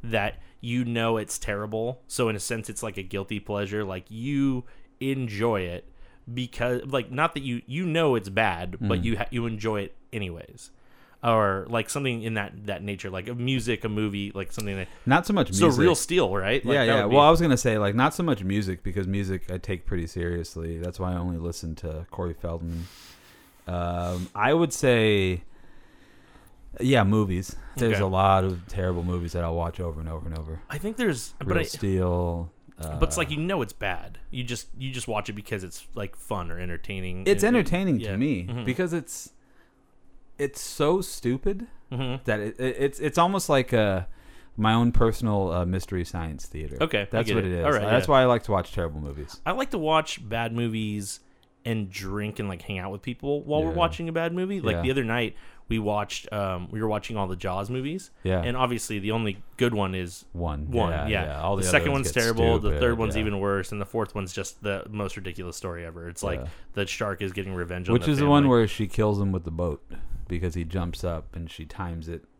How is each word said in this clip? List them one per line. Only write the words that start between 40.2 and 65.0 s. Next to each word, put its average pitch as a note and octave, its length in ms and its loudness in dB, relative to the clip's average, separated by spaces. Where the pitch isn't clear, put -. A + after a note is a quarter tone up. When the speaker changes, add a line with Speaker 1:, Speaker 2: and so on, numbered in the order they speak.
Speaker 2:
it's C#3+ 220 -4
so D#3+ 400 2
stupid F#3+ 680 -2
Speaker 1:
Mm-hmm. B2+ 340 -4
Speaker 2:
that G#2+ 140 2
it, G#2 220 -6
it, B2+ 180 -2
it's, C#3 220 0
it's D3 180 0
almost F#3 300 4
like C3+ 240 4
a, G2+ 340 4
my A2 160 4
own A#2 180 6
personal, G#2+ 580 4
uh, F2 140 2
mystery F2+ 400 -2
science D#2+ 420 -6
theater. D2+ 360 -8
Speaker 1:
Okay, A#2+ 200 0
I - 80 -2
Speaker 2:
That's A2+ 180 0
Speaker 1:
get G#2 80 2
Speaker 2:
what G#2+ 80 2
Speaker 1:
it. F2+ 80 0
Speaker 2:
it F2 80 0
is. E2 40 0
Speaker 1:
All D3 80 4
right, A#2 80 2
Speaker 2:
That's A2 260 4
Speaker 1:
yeah. D3+ 60 4
Speaker 2:
why C3+ 100 8
I - 40 8
like A#2+ 180 4
to A2 80 -2
watch F#2 200 0
terrible D#2 280 -4
movies. C#2+ 460 -10
Speaker 1:
I F3 60 -2
like C4 180 -2
to G#3+ 80 -2
watch D#3 500 2
bad A2+ 260 -2
movies A2 680 -2
and A2 260 -2
drink G2+ 480 -6
and, G#2 100 -4
like, F2+ 140 -6
hang G2 160 -6
out F#2+ 140 -8
with G2 100 -10
people C#3 400 -4
while D3+ 220 0
we're E3 60 0
Speaker 2:
Yeah. D#3+ 60 -2
Speaker 1:
watching E3+ 340 0
a - 20 -6
bad E3+ 220 0
movie. F#3 260 -2
Like, A#2 160 0
Speaker 2:
Yeah. E2+ 60 -2
Speaker 1:
the - 80 0
other C3+ 140 2
night, A2+ 300 0
we A2+ 80 0
watched, G#2 520 -2
um, F#2+ 400 -2
we G#2+ 120 -4
were A2 60 0
watching G#2+ 280 -2
all G2 100 0
the F#2 100 -4
Jaws F#2+ 340 -4
movies. C#3 400 -6
Speaker 2:
Yeah. F#2 200 2
Speaker 1:
And A#2+ 120 -2
obviously, A#2+ 440 0
the G2+ 140 -2
only G#2+ 260 0
good B2 160 4
one G2 220 0
is F2+ 380 -6
Speaker 2:
One. D2+ 380 -4
Speaker 1:
one. G#2+ 220 4
Speaker 2:
Yeah, D2 160 0
Speaker 1:
Yeah. F#2+ 160 2
Speaker 2:
yeah. D2 160 -4
All F#2 160 0
Speaker 1:
The F#2+ 60 0
Speaker 2:
the F#2 60 4
other F2+ 100 6
Speaker 1:
second C#3+ 140 4
Speaker 2:
ones C3+ 140 2
Speaker 1:
one's - 80 -2
Speaker 2:
get B2 60 4
Speaker 1:
terrible. A#2 380 4
The G#2 100 2
Speaker 2:
stupid, - 120 2
Speaker 1:
third A#2 180 4
one's G#2+ 180 0
Speaker 2:
yeah. G#2+ 60 0
Speaker 1:
even G2+ 180 0
worse, G2 320 0
and G#2 80 -6
the G2 60 -4
fourth A2 280 -4
one's F#2+ 200 -6
just - 280 -8
the G2 280 -4
most G#2 260 -4